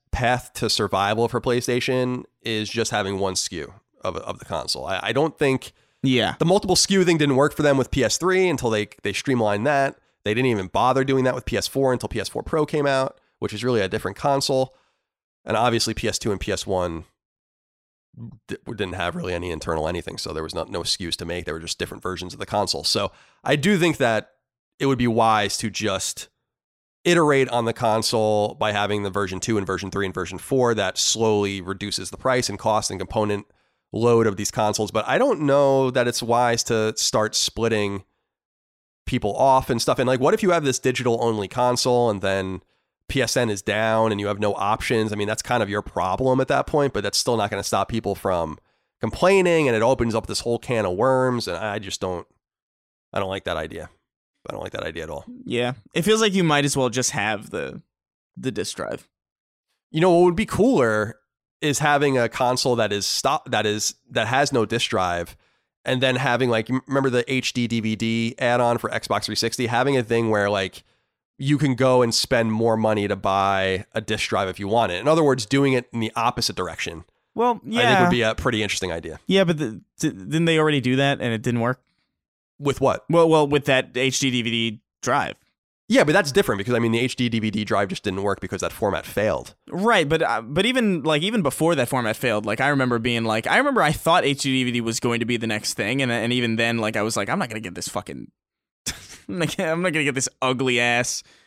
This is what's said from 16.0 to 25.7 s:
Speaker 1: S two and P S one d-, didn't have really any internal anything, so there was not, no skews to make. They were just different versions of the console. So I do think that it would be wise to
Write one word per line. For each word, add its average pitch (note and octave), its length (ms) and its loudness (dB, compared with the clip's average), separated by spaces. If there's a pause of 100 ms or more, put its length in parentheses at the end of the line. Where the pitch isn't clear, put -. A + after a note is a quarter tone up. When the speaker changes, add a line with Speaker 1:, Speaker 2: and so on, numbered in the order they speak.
Speaker 1:
S G#2 120 -2
two A2+ 120 -2
and G2 100 -2
P G2+ 120 -4
S F#2 120 -4
one F2 420 -4 (1400)
d-, G2 100 -10 (100)
didn't G2 280 -6
have F2+ 220 -4
really F#2 180 -4
any F2 160 -4
internal D#2+ 380 -2
anything, F2 280 -6
so - 160 -8
there D#2+ 120 -6
was - 100 -10
not, - 160 -6
no E2+ 120 -6
skews E2+ 340 -4
to - 80 -10
make. E2+ 200 -6
They D#2 80 -8
were D#2+ 60 -8
just E2 200 -8
different - 260 -8
versions F2+ 300 -8
of - 40 -18
the F#2+ 80 -10
console. G2+ 380 -2
So - 260 -2 (320)
I D3 140 0
do F3+ 220 2
think E3 180 2
that A2+ 340 0 (480)
it C#3 80 -2
would C3+ 120 2
be A#2+ 100 2
wise A2 480 4
to A2 140 -6